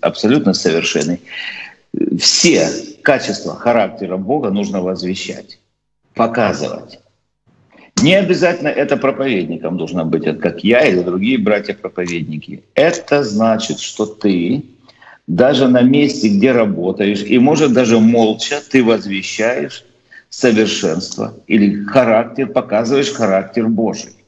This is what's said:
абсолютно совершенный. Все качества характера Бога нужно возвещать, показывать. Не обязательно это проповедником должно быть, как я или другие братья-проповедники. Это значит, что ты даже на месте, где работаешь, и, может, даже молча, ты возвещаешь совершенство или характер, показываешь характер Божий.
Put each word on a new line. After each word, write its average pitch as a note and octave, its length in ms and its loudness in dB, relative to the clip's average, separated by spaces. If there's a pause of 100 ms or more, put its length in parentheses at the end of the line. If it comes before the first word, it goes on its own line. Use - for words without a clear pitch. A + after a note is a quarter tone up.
абсолютно A2 540 0
совершенный. E2 640 -2 (960)
Все G2 500 2 (340)
качества - 520 -2
характера G2 640 -2
Бога A2 340 -4
нужно G2 320 -2
возвещать, F#2 760 -8 (540)
показывать. F2 840 -2 (1040)
Не D#3+ 120 6
обязательно F3 540 2
это C#3 280 -2
проповедником F#2 840 -2
должно E2+ 260 -4
быть, D#2 200 -2 (160)
как E2+ 240 -4
я A#2+ 200 4
или F#2 160 2
другие F#2+ 380 0
братья-проповедники. F2+ 1300 -4 (100)
Это D3 480 0
значит, A2 560 0
что - 280 -6
ты G#2 580 -2 (640)
даже B2+ 400 4
на B2 140 6
месте, C#3 460 2
где G2+ 240 4
работаешь, G2+ 720 0
и, B2+ 160 2
может, C#3+ 340 4
даже A#2 280 4
молча, A2+ 680 2
ты C3 120 4
возвещаешь A2 1000 -2 (460)
совершенство G#2 1040 0 (120)
или G2+ 380 2
характер, A#2+ 640 2
показываешь A#2 680 0
характер G#2 560 0
Божий. A2 440 -2 (160)